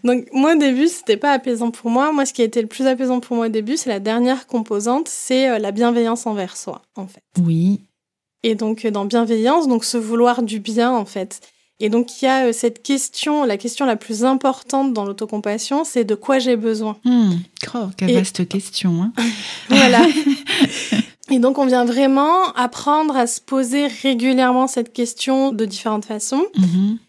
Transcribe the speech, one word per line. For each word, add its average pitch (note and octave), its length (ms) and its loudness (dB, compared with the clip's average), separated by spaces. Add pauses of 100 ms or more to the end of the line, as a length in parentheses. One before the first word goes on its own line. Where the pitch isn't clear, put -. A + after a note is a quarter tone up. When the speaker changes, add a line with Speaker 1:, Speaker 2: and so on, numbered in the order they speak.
Speaker 1:
Donc, B3 280 0
moi, C#4+ 220 2
au D#4 40 4
début, C#4 300 4
c'était A3 280 0
pas C#4+ 160 0
apaisant A#3+ 380 -2
pour A#3 200 -6
moi. C4+ 220 2
Moi, C#4 140 0
ce - 80 -8
qui B3 80 0
a - 20 6
été A3+ 160 0
le A3 60 -2
plus C4 200 -4
apaisant B3+ 340 0
pour A#3+ 160 -6
moi A3+ 100 0
au - 20 -2
début, A3 280 -2
c'est C4+ 120 -6
la G3+ 120 -4
dernière A#3+ 460 0
composante, A3+ 640 -2
c'est, C4 400 0
euh, A#3 100 0
la G3+ 120 -2
bienveillance A#3 560 0
envers G3+ 300 -6
soi, - 260 -12 (140)
en F#3+ 100 -12
fait. - 160 -20 (200)
Speaker 2:
Oui. E3+ 380 2 (640)
Speaker 1:
Et A3+ 140 0
donc, A3 280 -4
euh, A3+ 60 0
dans G3+ 160 -4
bienveillance, A#3 640 2
donc A#3 160 2
se - 120 -4
vouloir A#3 460 2
du A3 180 -4
bien, A#3 320 0
en A3 140 0
fait. G3+ 340 -10 (380)
Et G#3+ 100 -2
donc, A#3 320 -2
il - 40 -2
y C4 40 4
a, C4 180 2
euh, A#3 60 2
cette A#3 300 -4
question, C#4+ 640 -2
la G#3 120 0
question A#3 300 -4
la A3+ 100 0
plus A3 280 -4
importante C4 680 0
dans G#3+ 120 -4
l'autocompassion, G#3+ 800 -4
c'est B3 200 -2
de G#3 100 0
quoi C4 260 0
j'ai B3 160 2
besoin. G#3+ 480 -4
Speaker 2:
Hmm. A#3 280 4 (420)
Oh, A3+ 120 -4 (100)
quelle F#3 140 0
Speaker 1:
Et - 40 4
Speaker 2:
vaste F#3 340 0
question, F3+ 540 -2
hein. A3+ 140 -2
Speaker 1:
<laughs> - 520 -6
Voilà. B3+ 380 6
Speaker 2:
<laughs> - 1200 0
Speaker 1:
Et C4 80 4
donc, B3+ 200 2
on C#4 80 2
vient B3 180 4
vraiment C#4 720 2
apprendre C#4+ 600 0
à A#3+ 100 2
se - 140 -6
poser C4+ 480 0
régulièrement B3+ 800 2
cette A#3 240 -4
question C4 600 -2
de A3 120 -2
différentes G#3+ 400 -4
façons. B3 400 -4 (120)
Speaker 2:
Mhm. F#3+ 420 2 (100)